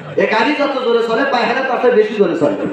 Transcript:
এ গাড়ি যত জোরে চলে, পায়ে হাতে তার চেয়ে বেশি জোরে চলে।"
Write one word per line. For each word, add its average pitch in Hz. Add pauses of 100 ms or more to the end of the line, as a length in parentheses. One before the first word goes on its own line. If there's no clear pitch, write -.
(220)
এ 196
গাড়ি 285
যত 269
জোরে 233
চলে, 254
পায়ে 240
হাতে 262
তার 240
চেয়ে 233
বেশি 214
জোরে 175
চলে।" 147 (180)